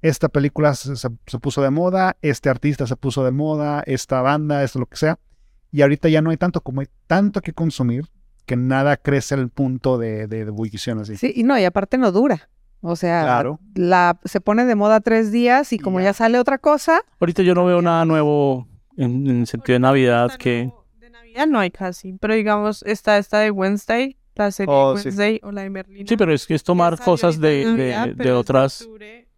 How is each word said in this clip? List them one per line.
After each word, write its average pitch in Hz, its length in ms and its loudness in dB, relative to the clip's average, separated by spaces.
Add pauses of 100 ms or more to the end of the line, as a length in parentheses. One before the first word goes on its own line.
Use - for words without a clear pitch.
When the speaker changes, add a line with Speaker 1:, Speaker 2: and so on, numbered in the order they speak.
Speaker 1:
esta 156 280 0
película 147 440 0
se, 135 220 -8
se, 123 140 -6 (180)
se 120 120 -8
puso 139 220 -4
de 135 100 2
moda, 185 500 0
este 143 280 -2
artista 135 380 -2
se 127 80 -4
puso 135 300 -4
de 127 60 2
moda, 147 540 -2
esta 131 360 -2
banda, 147 420 0
esto 131 160 -4
lo 123 60 -4
que - 100 -20
sea, 156 240 -2 (540)
y 143 80 2
ahorita 143 260 4
ya 156 140 4
no 160 80 0
hay 160 80 -2
tanto, 175 240 -2
como 127 180 -8
hay 139 80 -8 (180)
tanto 202 360 0
que 165 100 -10
consumir, 139 540 -2 (400)
que 127 100 -4
nada 135 400 2
crece 139 400 -2
al 131 140 -2
punto 131 480 -2
de, 110 300 -6
de, 110 180 -8
de - 20 -8
ebullición 110 520 -6
así. 107 180 -12
Speaker 2:
Sí, 269 180 -2
y 233 80 -2
no, 262 160 2
y 190 60 2
aparte 196 320 -2
no 233 160 2
dura. 220 360 0 (300)
O 170 160 -4
sea, 170 280 0
Speaker 1:
Claro. 123 360 0 (160)
Speaker 2:
la, 175 480 2
se 190 180 -4
pone 220 240 2
de 240 100 2
moda 214 260 4
tres 226 320 0
días 240 400 2
y - 20 -2
Speaker 1:
Y 202 40 -4
Speaker 2:
como 185 200 -2
Speaker 1:
ya. 185 60 2
Speaker 2:
ya 196 80 2
sale 233 260 2
otra 269 180 0
cosa. 320 440 2 (180)
Speaker 3:
Ahorita 175 240 0
yo 180 120 4
no 180 100 2
veo 175 160 4
nada 165 240 2
nuevo 147 640 2 (300)
en, 131 320 -2
en 120 160 2
sentido 123 340 0
de 127 60 2
Speaker 4:
Ahorita - 20 4
Speaker 3:
Navidad 123 440 4
Speaker 4:
no, - 80 -14
Speaker 3:
que 120 320 -4 (280)
Speaker 4:
de 240 120 -20
Navidad - 360 -6
no 269 120 2
hay 185 100 0
casi, 185 440 -10
pero 208 200 -2
digamos, 208 500 0
está 208 360 0
esta 208 200 -2
de 214 120 2
Wednesday, 208 680 -2 (160)
la 208 160 -2
serie 190 260 -2
Speaker 1:
Oh, 135 220 4
sí. 202 120 -6
Speaker 4:
Wednesday 208 340 -2
o 202 80 -14
la 202 100 -10
de 196 80 -12
Merlina. 196 400 -14
Speaker 3:
Sí, 233 80 2
pero 175 160 2
es 139 140 -2
que 160 80 -2
es 147 80 -4
tomar 175 300 2
Speaker 4:
Ya 160 40 -6
salió - 140 -8
Speaker 3:
cosas 170 240 2
Speaker 4:
ahorita 156 120 0
Speaker 3:
de, 143 140 2
Speaker 4:
en 226 160 0
Navidad, 127 260 -2
Speaker 3:
de, 247 60 -4
de - 60 -10
Speaker 4:
pero 127 140 0
es 127 60 4
de 123 40 2
Speaker 3:
otras, 131 420 0
Speaker 4:
octubre. 220 460 -20 (100)